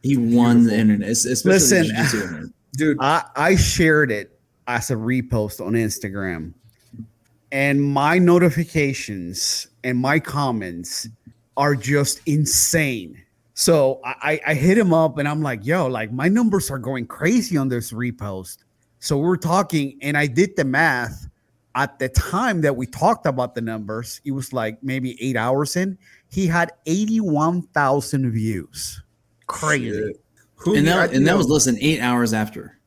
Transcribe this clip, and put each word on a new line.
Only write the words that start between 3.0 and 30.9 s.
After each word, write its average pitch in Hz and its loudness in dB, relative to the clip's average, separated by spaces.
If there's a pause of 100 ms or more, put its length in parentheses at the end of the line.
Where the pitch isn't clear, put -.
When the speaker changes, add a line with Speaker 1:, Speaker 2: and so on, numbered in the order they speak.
Speaker 3:
I, 147 2 (120)
I 165 2
shared 151 4
it 104 -6 (280)
as 120 -4
a 123 0
repost 110 -4
on 101 -4
Instagram, 95 -4 (1000)
and 139 2
my 143 2
notifications 151 0 (160)
and 127 -2
my 139 2
comments 113 -6 (500)
are 143 2
just 139 -2
insane. 143 0 (320)
So 139 2
I, 131 -8
I, 151 -2
I 156 2
hit 180 4
him 190 4
up 160 4
and 143 -2
I'm 151 -2
like, 120 -4
"Yo, 156 0
like, 110 -4
my 135 0
numbers 202 2
are 135 -6
going 123 -6
crazy 185 0
on 135 0
this 120 -4
repost." 110 -8 (400)
So - -2
we're 170 2
talking, 160 -2
and 143 -2
I 147 2
did 175 0
the 160 0
math. 131 0 (480)
At 139 -2
the 131 -2
time 196 -2
that 143 2
we 127 -6
talked - -2
about 127 -2
the 117 -6
numbers, 110 -8
it 143 -6
was, 135 -8
like, 110 -4
maybe 131 -6
eight 127 -4
hours 131 0
in, 185 -4 (320)
he 190 -2
had 170 0 (140)
eighty-one 175 0 (100)
thousand 139 0
views. 110 -6 (460)
Crazy. 143 -2
Speaker 2:
Shit. 107 -6 (360)
Who 190 0
Speaker 1:
And 147 4
Speaker 2:
you, 165 4